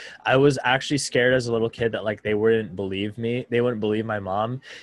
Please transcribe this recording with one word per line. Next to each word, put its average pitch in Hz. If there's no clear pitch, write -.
I 123
was 139
actually 131
scared 127
as 120
a 117
little 113
kid 117
that, 98
like, 107
they 107
wouldn't 107
believe 98
me. 120
They 120
wouldn't 120
believe 107
my 107
mom, 107